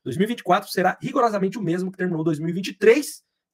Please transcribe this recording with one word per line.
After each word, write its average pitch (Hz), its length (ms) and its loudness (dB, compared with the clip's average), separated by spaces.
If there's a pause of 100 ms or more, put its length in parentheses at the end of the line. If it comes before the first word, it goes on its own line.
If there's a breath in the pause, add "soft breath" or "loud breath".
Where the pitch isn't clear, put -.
dois 120 140 -6
mil 175 80 2
e 214 60 0
vinte 240 100 -6
e - 40 -16
quatro 190 260 2
será 185 320 0
rigorosamente 208 560 0
o 233 40 -8
mesmo 185 300 -2
que - 60 -16
terminou 175 260 -2
dois 160 160 0
mil 165 80 -4
e 175 60 -2
vinte 185 160 -6
e 196 40 -8
três, 254 480 2 (320)